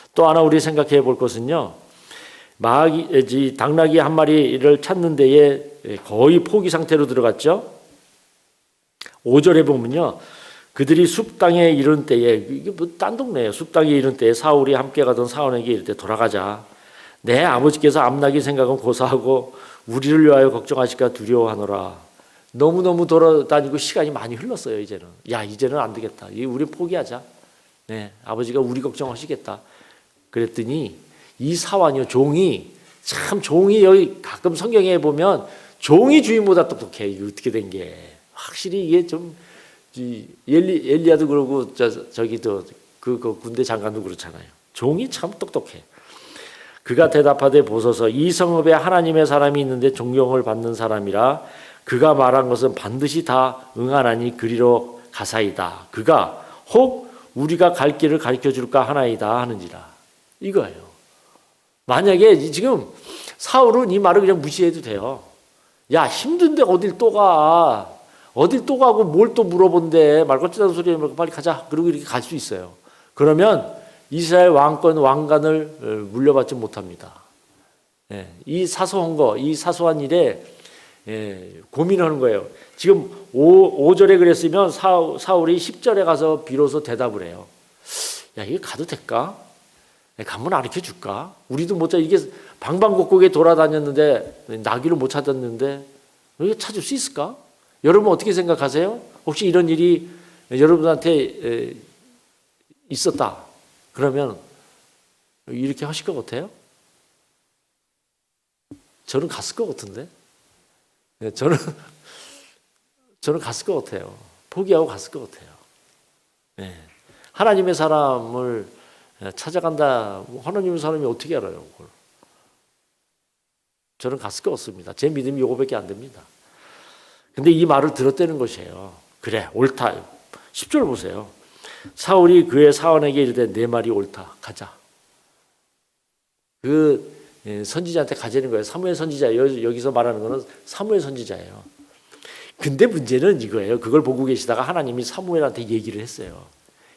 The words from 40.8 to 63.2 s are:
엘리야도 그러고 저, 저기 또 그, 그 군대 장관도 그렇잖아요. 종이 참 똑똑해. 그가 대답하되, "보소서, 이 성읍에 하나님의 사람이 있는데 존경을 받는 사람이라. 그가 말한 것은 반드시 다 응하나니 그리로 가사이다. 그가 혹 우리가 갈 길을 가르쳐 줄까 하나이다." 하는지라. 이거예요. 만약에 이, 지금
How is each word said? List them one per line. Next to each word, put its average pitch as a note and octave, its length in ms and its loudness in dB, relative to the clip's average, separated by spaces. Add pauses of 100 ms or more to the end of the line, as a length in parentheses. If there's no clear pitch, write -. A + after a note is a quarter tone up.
엘리야도 D#3+ 360 2
그러고 C3+ 460 -2
저, A2+ 360 -4
저기 A2+ 300 -6
또 G2 240 -6 (340)
그, B2 220 -6
그 A2+ 180 -8
군대 A#2 240 -8
장관도 G#2+ 400 -6
그렇잖아요. E2+ 400 -16 (300)
종이 E3 360 -4
참 G3 300 -10
똑똑해. - 460 -10 (1000)
그가 D#3 280 2
대답하되, C#3+ 520 4
"보소서, A2+ 460 0
이 D3 240 0
성읍에 E3+ 400 2
하나님의 D#3+ 540 2
사람이 C#3+ 340 2
있는데 C3 320 0
존경을 B2+ 500 0
받는 A2+ 320 -6
사람이라. A2 720 -2 (400)
그가 C#3+ 300 2
말한 B2+ 340 2
것은 A#2+ 260 0
반드시 C3+ 500 -6
다 B2+ 520 -2
응하나니 A#2+ 600 -2
그리로 A#2+ 640 0 (120)
가사이다. F#2+ 800 -6
그가 A2+ 520 0 (260)
혹 B3+ 380 2 (280)
우리가 E3 360 2
갈 D3 260 -2
길을 D#3 200 2
가르쳐 B2+ 320 -2
줄까 B2+ 320 0
하나이다." A#2 600 -2
하는지라. F2+ 520 -12 (500)
이거예요. B2+ 400 -4 (1000)
만약에 F#3 460 6
이, D3+ 200 2
지금 F3+ 340 -2 (520)